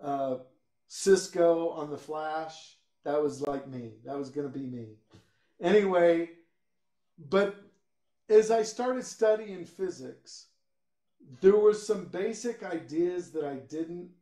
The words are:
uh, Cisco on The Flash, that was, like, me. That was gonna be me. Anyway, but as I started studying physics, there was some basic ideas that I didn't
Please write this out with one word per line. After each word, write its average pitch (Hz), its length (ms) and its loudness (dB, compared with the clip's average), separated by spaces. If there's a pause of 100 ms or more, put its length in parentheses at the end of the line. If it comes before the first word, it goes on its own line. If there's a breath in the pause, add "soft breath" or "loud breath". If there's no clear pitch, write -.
uh, 135 380 -4 (500)
Cisco 170 800 2
on 156 200 -8
The 143 80 -8
Flash, 156 800 -8 (300)
that 147 180 0
was, 131 180 -2
like, 139 280 -6
me. 120 240 -12 (100)
That 135 140 -10
was 139 120 -8
gonna 143 200 -6
be 135 160 -10
me. 117 320 -12 (640 soft breath)
Anyway, 175 720 4 (960)
but 196 260 2 (720)
as 214 240 6
I 226 120 2
started 247 420 -4
studying 214 580 0
physics, 127 840 -12 (920)
there 196 160 8
was 208 320 4
some 196 200 -4
basic 220 560 -6
ideas 170 680 -4
that 156 140 -6
I 139 100 -6
didn't 165 540 -10 (120)